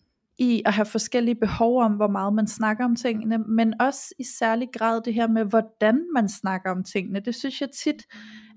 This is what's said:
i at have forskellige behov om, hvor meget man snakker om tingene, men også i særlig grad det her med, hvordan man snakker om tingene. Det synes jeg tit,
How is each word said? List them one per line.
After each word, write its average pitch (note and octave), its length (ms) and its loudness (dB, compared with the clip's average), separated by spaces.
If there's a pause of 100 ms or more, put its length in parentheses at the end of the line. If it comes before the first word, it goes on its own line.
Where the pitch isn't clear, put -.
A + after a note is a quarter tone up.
(420)
i A#3+ 240 2
at G#3 80 4
have G#3 120 2
forskellige A#3 500 0
behov A#3 460 2
om, A3 120 4
hvor G#3 140 2
meget G3+ 260 0
man G#3+ 140 2
snakker G#3+ 380 -2
om A#3+ 100 2
tingene, A3+ 420 -2
men A3 440 0
også C#4 380 -2
i B3+ 40 -8
særlig A#3 500 -2
grad A3+ 280 0
det A#3 120 -4
her A3+ 140 2
med, A3+ 180 2
hvordan A3 680 2
man A3+ 160 2
snakker F#3+ 420 -4
om F#3 120 -2
tingene. G3 360 -6
Det A#3 160 -6
synes - 260 -8
jeg C#4 80 -4 (140)
tit, D4+ 200 -2 (540)